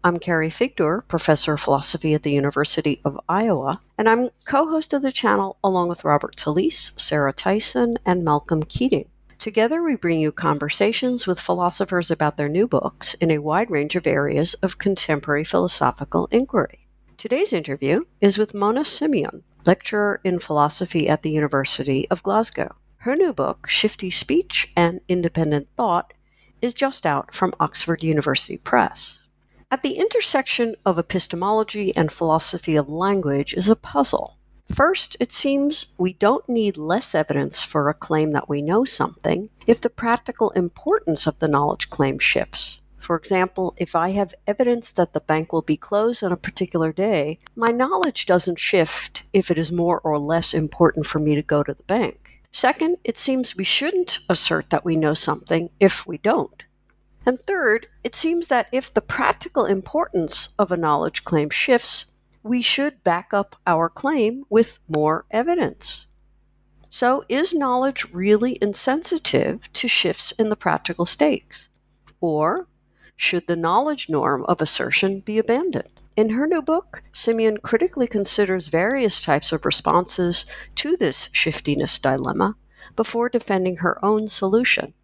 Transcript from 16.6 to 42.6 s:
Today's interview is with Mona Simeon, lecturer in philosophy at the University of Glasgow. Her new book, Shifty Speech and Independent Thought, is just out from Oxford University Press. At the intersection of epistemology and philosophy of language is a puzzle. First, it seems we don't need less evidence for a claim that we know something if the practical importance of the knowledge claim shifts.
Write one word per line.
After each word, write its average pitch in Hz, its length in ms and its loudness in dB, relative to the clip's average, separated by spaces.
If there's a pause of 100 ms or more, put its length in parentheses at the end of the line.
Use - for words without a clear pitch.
Today's 311 340 -2
interview 156 540 -2 (160)
is 202 160 4
with 214 160 -2
Mona 214 320 0
Simeon, - 580 -2 (220)
lecturer 208 580 0
in 180 160 0
philosophy 151 720 0
at 151 140 0
the 156 80 -2
University 139 800 0
of - 140 -2
Glasgow. - 540 -2 (280)
Her 254 100 0
new 330 180 2
book, - 340 -4
Shifty - 440 0
Speech - 680 0
and 175 300 2
Independent 160 680 0
Thought, 190 380 0 (480)
is 240 140 -2
just 269 280 -4
out 143 300 -2
from - 260 -2
Oxford 160 440 -2
University 147 540 0
Press. - 680 0 (480)
At 269 100 -2
the 269 120 -2
intersection 294 840 0 (100)
of 175 140 2
epistemology 196 960 0
and 156 160 2
philosophy 160 640 0
of 143 140 2
language 160 680 0
is 185 120 0
a 226 80 6
puzzle. - 640 -2 (340)
First, - 480 0
it 240 120 -2
seems 277 640 0
we 185 160 0
don't 220 340 2
need 220 300 0
less 160 380 -2
evidence 143 480 0
for 147 260 0
a 151 60 -2
claim 156 380 0
that 143 140 -2
we 143 140 -2
know 196 240 2
something - 640 -2 (160)
if - 160 4
the 233 80 -4
practical 233 640 -2
importance 175 720 -2
of 151 140 -2
the 160 80 0
knowledge 143 420 0
claim 135 300 0
shifts. - 640 -2 (160)